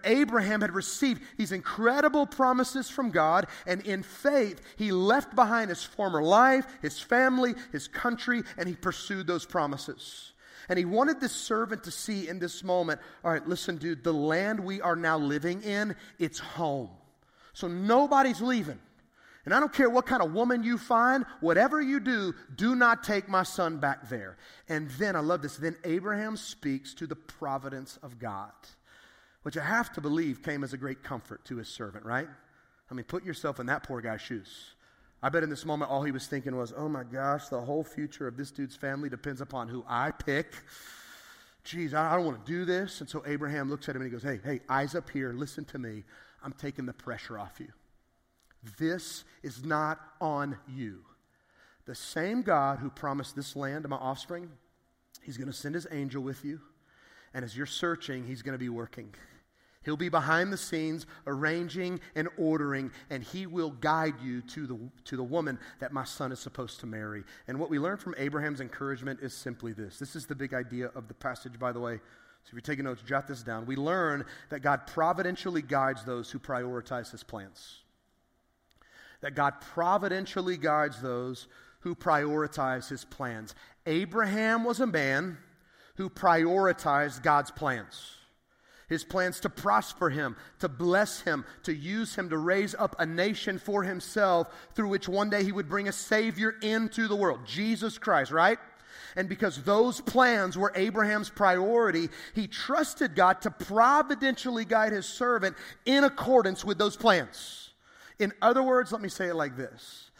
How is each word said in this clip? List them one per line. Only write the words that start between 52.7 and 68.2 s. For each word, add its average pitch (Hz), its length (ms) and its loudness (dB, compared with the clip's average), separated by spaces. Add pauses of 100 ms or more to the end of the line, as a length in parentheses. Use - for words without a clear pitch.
who 131 120 -8
promised 139 440 -6
this 143 220 -10
land 143 280 -6
to 143 40 -8
my 143 80 -4
offspring, 135 540 -8 (720)
he's 131 160 -12
gonna 135 160 -8
send 147 200 -8
his 175 160 -8
angel 139 320 -6
with 135 220 -8
you. 147 160 -8 (720)
And 131 140 -10
as 107 100 -12
you're 139 100 -4
searching, 160 580 -6
he's 120 180 -10
gonna 131 160 -8
be 127 100 -6
working. 117 460 -10 (680)
He'll 151 140 -4
be 175 100 -2
behind 160 420 2
the 196 80 -4
scenes, 156 480 -4 (200)
arranging 165 760 -4 (140)
and 160 140 -2 (100)
ordering, 147 520 0 (200)
and 131 120 -8
he 185 240 -8
will 165 240 -4
guide 151 500 0
you 123 200 -6
to 147 260 -12
the, 123 240 -10 (140)
to - 120 -8
the 127 80 -4
woman 139 340 -2 (200)
that 131 140 -10
my 131 120 -4
son 131 280 -8
is 127 80 -12
supposed - 400 -12
to 123 60 -12
marry." 107 380 -10 (220)
And 131 120 -6
what 156 120 -4
we 151 80 0
learn 180 200 -2
from 175 200 -10
Abraham's 143 420 -4